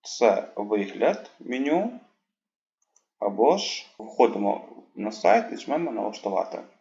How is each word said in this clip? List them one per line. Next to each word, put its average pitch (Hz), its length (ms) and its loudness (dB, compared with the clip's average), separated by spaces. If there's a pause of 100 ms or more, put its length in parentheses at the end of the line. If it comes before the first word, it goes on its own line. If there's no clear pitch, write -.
це - 540 2
вигляд 107 720 -2 (100)
меню, 151 600 -2 (1160)
або 107 380 2
ж - 300 -6 (120)
входимо - 720 0 (260)
на 107 180 -6
сайт - 400 4
і - 40 -10
жмемо 151 360 -4
«Налаштувати». 104 680 -4 (220)